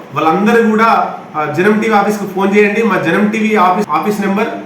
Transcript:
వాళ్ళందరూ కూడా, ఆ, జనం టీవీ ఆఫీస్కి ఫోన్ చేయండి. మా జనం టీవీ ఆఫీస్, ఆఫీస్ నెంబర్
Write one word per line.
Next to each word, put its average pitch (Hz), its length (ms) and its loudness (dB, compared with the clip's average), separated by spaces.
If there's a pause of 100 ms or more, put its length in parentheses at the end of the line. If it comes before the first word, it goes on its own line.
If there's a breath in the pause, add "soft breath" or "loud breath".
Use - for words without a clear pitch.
(140)
వాళ్ళందరూ 208 560 2
కూడా, 220 500 0 (160)
ఆ, 151 100 -4
జనం 185 340 0
టీవీ 226 140 -2
ఆఫీస్కి 202 340 0
ఫోన్ 196 300 0
చేయండి. 208 260 2
మా 190 140 0
జనం 185 300 0
టీవీ 214 280 0
ఆఫీస్, 208 340 2
ఆఫీస్ 208 320 -2
నెంబర్ 196 260 -2 (180)